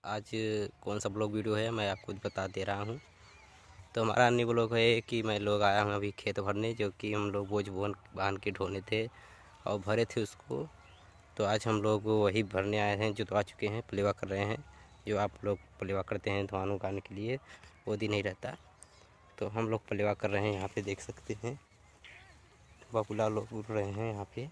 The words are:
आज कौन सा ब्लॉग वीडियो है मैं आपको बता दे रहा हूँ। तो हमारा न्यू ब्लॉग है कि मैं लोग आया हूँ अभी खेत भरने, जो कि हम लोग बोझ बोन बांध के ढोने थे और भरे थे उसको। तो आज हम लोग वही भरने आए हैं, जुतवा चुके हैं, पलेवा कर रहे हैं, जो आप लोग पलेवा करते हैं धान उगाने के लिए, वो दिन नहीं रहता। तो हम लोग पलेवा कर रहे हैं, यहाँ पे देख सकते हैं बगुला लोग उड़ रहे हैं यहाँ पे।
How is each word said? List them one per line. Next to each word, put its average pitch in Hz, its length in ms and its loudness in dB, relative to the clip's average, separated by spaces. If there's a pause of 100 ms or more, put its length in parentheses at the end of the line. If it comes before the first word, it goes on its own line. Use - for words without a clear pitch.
आज 107 260 -6 (520)
कौन 104 160 -2
सा 104 100 -2
ब्लॉग 104 240 0
वीडियो 107 220 0
है 110 160 2
मैं 107 200 0
आपको 95 220 -6 (120)
बता 98 240 -2
दे 95 160 -4
रहा 101 180 -2
हूँ। 117 160 -6 (960)
तो 117 80 2
हमारा 113 280 6
न्यू 120 180 4
ब्लॉग 117 260 2
है 117 260 6
कि 117 220 -4
मैं 107 180 0
लोग 104 220 2
आया 101 200 6
हूँ 101 120 2
अभी 101 240 -2
खेत 104 220 -2
भरने, 104 340 0
जो 104 160 0
कि 104 220 -6
हम 104 180 0
लोग 101 180 -2
बोझ 101 200 0
बोन 98 260 -2 (220)
बांध 98 220 0
के 101 120 -2
ढोने 95 320 -4
थे 110 220 0 (600)
और 101 120 0
भरे 107 280 2
थे - 160 -2
उसको। 135 440 -6 (720)
तो 107 100 2
आज 107 200 2
हम 107 160 4
लोग 107 240 4
वही 107 380 6
भरने 95 360 2
आए 104 160 2
हैं, 107 180 2
जुतवा 104 300 2
चुके - 220 -4
हैं, 107 160 -2
पलेवा 101 300 2
कर - 160 -4
रहे 98 160 0
हैं, 113 140 -2 (480)
जो 104 120 0
आप 101 260 -2
लोग 101 140 0 (220)
पलेवा 95 240 -2
करते 104 260 -4
हैं 98 160 0
धान 95 240 -2
उगाने 98 300 -2
के - 140 -16
लिए, 110 240 -4 (480)
वो 107 100 0
दिन 107 140 0
नहीं 104 120 2
रहता। 98 340 -6 (840)
तो 101 100 -4
हम 110 200 -2
लोग 110 200 -2
पलेवा 104 260 0
कर 101 160 -2
रहे 101 120 2
हैं, 104 120 2
यहाँ 98 140 -4
पे 104 140 -4
देख 98 180 -4
सकते - 440 -10
हैं 131 140 -6 (1400)
बगुला 110 340 0
लोग 107 240 -4
उड़ 107 140 -8
रहे 107 200 0
हैं 107 260 -4
यहाँ 101 220 -8
पे। 127 180 -8